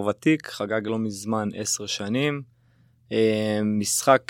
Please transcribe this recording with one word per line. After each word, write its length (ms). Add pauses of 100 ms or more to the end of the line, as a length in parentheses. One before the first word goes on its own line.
ותיק, 420
חגג 400
לא 120
מזמן 560
עשר 300
שנים. 560 (680)
אה, 520
משחק, 680